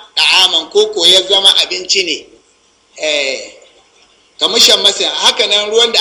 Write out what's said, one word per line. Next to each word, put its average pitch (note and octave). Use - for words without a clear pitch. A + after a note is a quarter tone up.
da'aman, D#3+
ko G#3
ko F3+
ya F#3
zama G3
abinci F3+
ne, D#3+
eh, C#3
kamar F#3+
shan G#3
masa, G3
haka G3+
nan G#3
ruwan A3+
da G3+